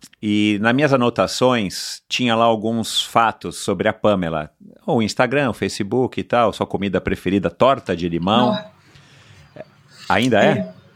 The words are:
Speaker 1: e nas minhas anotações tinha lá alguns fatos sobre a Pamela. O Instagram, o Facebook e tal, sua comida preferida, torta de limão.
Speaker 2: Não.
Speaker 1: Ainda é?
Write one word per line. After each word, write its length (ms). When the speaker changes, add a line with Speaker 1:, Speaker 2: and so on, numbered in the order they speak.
Speaker 1:
e 400
nas 140
minhas 180
anotações 1160
tinha 280
lá 80
alguns 580
fatos 560
sobre 300
a 40
Pamela. 580
O 160
Instagram, 480
o 40
Facebook 680
e 40
tal, 280
sua 140
comida 340
preferida, 500
torta 460
de 120
limão. 440
Speaker 2:
Não. 1120
Speaker 1:
Ainda 360
é? 280